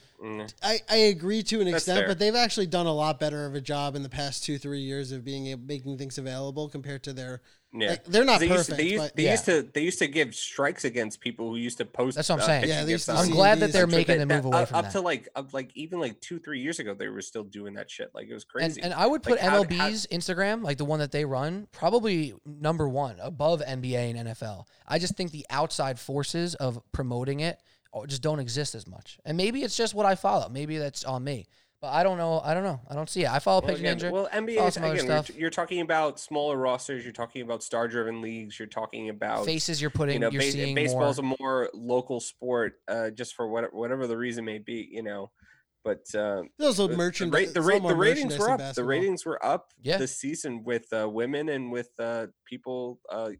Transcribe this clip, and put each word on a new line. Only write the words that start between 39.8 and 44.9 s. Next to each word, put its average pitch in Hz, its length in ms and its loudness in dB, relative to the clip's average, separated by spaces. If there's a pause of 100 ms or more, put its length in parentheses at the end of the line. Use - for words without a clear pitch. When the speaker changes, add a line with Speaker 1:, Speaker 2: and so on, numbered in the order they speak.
Speaker 3:
you're 151 80 0
putting, 143 240 0
Speaker 1:
you 123 60 0
know, 113 100 2
Speaker 3:
you're 139 100 0
Speaker 1:
base-, 139 140 2
Speaker 3:
seeing 139 200 -2
Speaker 1:
baseball's 139 460 2
Speaker 3:
more. 131 140 0
Speaker 1:
a - 80 -8
more 131 320 0
local 123 460 -2
sport, 120 680 -2
uh, 110 220 -2
just 113 240 -10
for 117 120 -4
what, 113 280 -2
whatever 123 320 -2
the 117 100 -2
reason 117 300 -4
may 107 120 -6
be, 113 320 -8